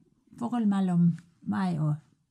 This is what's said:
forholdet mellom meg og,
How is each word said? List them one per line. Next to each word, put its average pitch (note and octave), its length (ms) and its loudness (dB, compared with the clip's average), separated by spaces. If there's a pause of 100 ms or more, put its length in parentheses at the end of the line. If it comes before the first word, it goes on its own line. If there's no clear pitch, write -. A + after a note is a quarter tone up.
(380)
forholdet A#3 300 -2
mellom F3 480 2 (300)
meg F#3 340 -4
og, D3+ 160 0 (340)